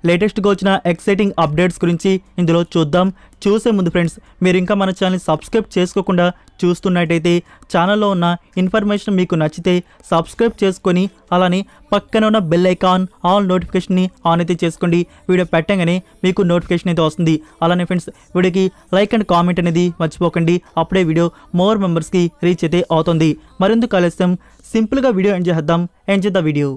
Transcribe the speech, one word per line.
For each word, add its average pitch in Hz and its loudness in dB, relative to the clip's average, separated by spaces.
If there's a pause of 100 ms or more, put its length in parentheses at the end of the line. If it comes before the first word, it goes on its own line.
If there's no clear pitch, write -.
లేటెస్ట్‌గా 196 0
వచ్చిన 190 0 (220)
ఎక్సైటింగ్ 196 -2
అప్‌డేట్స్ 165 -2
గురించి 170 0 (280)
ఇందులో 165 2 (140)
చూద్దాం. 170 2 (360)
చూసే 214 2
ముందు 180 0
ఫ్రెండ్స్, 170 -2 (280)
మీరు 185 2
ఇంకా 202 -2
మన 190 0
ఛానల్ని 185 0
సబ్స్క్రైబ్ 220 -2
చేసుకోకుండా 180 0 (360)
చూస్తున్నట్టయితే, 175 0 (400)
ఛానల్లో 202 0
ఉన్న 175 0 (360)
ఇన్ఫర్మేషన్ 208 -2
మీకు 180 -2
నచ్చితే 170 -2 (360)
సబ్స్క్రైబ్ 202 0
చేసుకొని, 185 0 (320)
అలానే 185 2 (320)
పక్కన 202 0
ఉన్న 220 2 (120)
బెల్ 180 4
ఐకాన్ 185 0 (240)
all 202 2 (100)
నోటిఫికేషన్‌ని 185 -2 (260)
on 170 2
అయితే 175 -2
చేసుకోండి. 170 0 (300)
వీడియో 180 2
పెట్టగానే 175 0 (300)
మీకు 190 0 (100)
నోటిఫికేషన్ 175 -2
అయితే 165 0
వస్తుంది. 160 0 (300)
అలానే 175 0
ఫ్రెండ్స్, 180 -4 (280)
వీడియోకి 185 2 (340)
like 214 0
and 208 -2
comment 175 2
అనేది 175 2 (160)
మర్చిపోకండి. 170 0 (260)
అప్పుడే 185 0
వీడియో 170 2 (360)
more 220 2 (100)
మెంబర్స్‌కి 170 0 (240)
రీచ్ 175 -2
అయితే 175 0 (140)
అవుతుంది. 160 0 (320)
మరెందుకు 226 0
ఆలస్యం, 180 0 (420)
సింపుల్గా 247 0
వీడియో 196 0
ఎంజాయ్ 170 0
చేద్దాం. 170 0 (320)
Enjoy 196 0
the 170 0
video. 143 -2